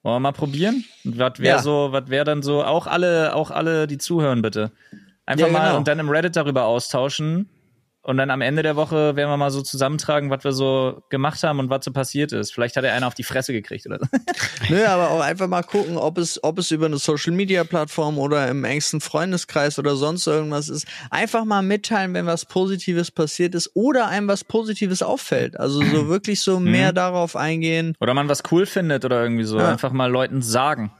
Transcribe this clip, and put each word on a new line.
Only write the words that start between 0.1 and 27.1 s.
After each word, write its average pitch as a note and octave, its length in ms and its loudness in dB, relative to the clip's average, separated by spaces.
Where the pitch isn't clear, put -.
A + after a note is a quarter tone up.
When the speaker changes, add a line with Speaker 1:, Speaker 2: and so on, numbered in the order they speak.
Speaker 1:
wir B2 60 0
mal C#3 100 0
probieren? E3 540 -2
Und A#2+ 160 -6
was B2+ 200 0
wär C3+ 160 4
Speaker 2:
Ja. C#3 60 2
Speaker 1:
so, C#3+ 300 0
was C3 180 -2
wär C#3 140 0
dann D3 200 0
so, C#3+ 200 0
auch D#3+ 240 0
alle, E3 480 2
auch D3+ 160 -2
alle, D#3+ 360 0
die D3 100 -6
zuhören, C#3+ 440 2
bitte. G#2+ 300 -2
Einfach D3+ 220 2
Speaker 2:
Ja, E3+ 40 4
Speaker 1:
mal D#3+ 140 4
Speaker 2:
genau. D#3+ 140 4
Speaker 1:
und C#3+ 100 0
dann D3+ 100 2
im D3+ 80 -2
Reddit E3 300 0
darüber C#3 260 2
austauschen. C#3+ 880 0
Und C3 80 0
dann C3+ 160 0
am C3 80 0
Ende C#3 240 0
der D3+ 140 0
Woche D3+ 400 2
werden D3 120 0
wir D3 60 2
mal C#3+ 160 0
so C#3 100 -2
zusammentragen, C#3+ 680 -2
was C3+ 160 -4
wir C#3 80 0
so C3 560 0
gemacht C#3 340 -2
haben D3+ 160 0
und C3 100 -2
was C3+ 140 -2
so C#3+ 80 -8
passiert C#3 400 -2
ist. A2 220 -6
Vielleicht A#2+ 240 -2
hat C3 80 0
er A#2+ 80 2
einen B2 100 0
auf B2 120 -4
die B2+ 100 -10
Fresse B2+ 260 -4
gekriegt - 340 -6
oder G2+ 140 -8
so. - 60 -4
<laughs> - 40 -
Speaker 2:
Nö, G3+ 120 4
aber F3+ 260 4
auch D#3+ 80 2
einfach E3+ 280 -2
mal F3+ 140 0
gucken, E3+ 360 -2
ob D#3 200 -2
es, F3 240 -4
ob D#3+ 160 0
es F3+ 140 -2
über D#3 140 2
eine D3+ 140 0
Social-Media-Plattform E3 1200 0
oder C#3+ 300 0
im B2+ 160 -2
engsten D3 380 -2
Freundeskreis D#3+ 760 -2
oder C#3+ 200 0
sonst D#3 280 -2
irgendwas D3+ 440 0
ist. D3 160 -8
Einfach A3+ 340 0
mal G#3 180 2
mitteilen, G3 520 0
wenn F3 120 -2
was E3+ 200 -2
Positives F#3 680 0
passiert F3 440 0
ist E3+ 180 -4
oder B3 340 2
einem G3+ 220 -2
was G3 160 -2
Positives G#3+ 580 -2
auffällt. - 560 -2
Also C#3+ 240 0
so D3 240 4
Speaker 1:
<clears throat> - 0 -
Speaker 2:
wirklich G3 340 0
so F#3 200 2
Speaker 1:
Mhm. F3+ 100 4
Speaker 2:
mehr F#3 220 4
darauf F3+ 420 0